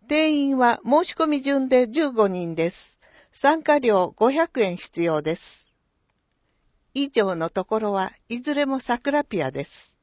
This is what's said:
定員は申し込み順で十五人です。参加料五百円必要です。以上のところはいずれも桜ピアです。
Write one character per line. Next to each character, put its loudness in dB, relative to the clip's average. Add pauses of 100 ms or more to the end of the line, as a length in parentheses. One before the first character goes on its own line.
定 2
員 0
は 2
申 2
し -8
込 0
み 0
順 0
で 4
十 0
五 2
人 -4
で -2
す。 -20 (320)
参 2
加 2
料 2
五 4
百 -2
円 -2
必 -8
要 0
で -2
す。 -18 (1200)
以 -4
上 0
の -4
と -4
こ -2
ろ -2
は -2 (160)
い -8
ず -4
れ 0
も -4
桜 -2
ピ -6
ア -2
で -6
す。 -20